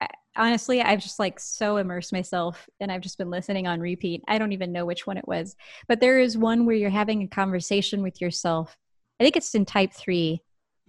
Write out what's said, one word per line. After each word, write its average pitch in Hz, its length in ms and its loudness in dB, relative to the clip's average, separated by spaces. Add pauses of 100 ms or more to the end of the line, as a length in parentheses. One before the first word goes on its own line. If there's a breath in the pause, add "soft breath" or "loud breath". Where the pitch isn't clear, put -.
I, - 80 -6 (300)
honestly, 233 440 2
I've 208 180 4
just, - 180 -12
like, 190 220 -2
so 208 380 -2
immersed 180 340 -4
myself 175 560 -4 (100)
and 196 140 -6
I've 185 80 -6
just 185 160 -12
been 175 140 -6
listening 185 360 -4
on 170 140 -2
repeat. 175 480 -4
I 214 80 2
don't 214 160 0
even 185 180 -4
know 175 140 -4
which 175 220 -6
one 196 100 -6
it - 100 -10
was, 180 300 -6 (320 loud breath)
but 233 120 4
there 254 180 6
is 240 180 4
one 226 300 4
where 226 100 4
you're 202 140 2
having 208 320 2
a 185 40 -4
conversation 196 760 0
with 185 180 -4
yourself. 170 560 -2 (420)
I 233 60 4
think 311 120 6
it's - 180 -2
in 202 100 4
Type 196 300 0
Three. 170 480 0 (460)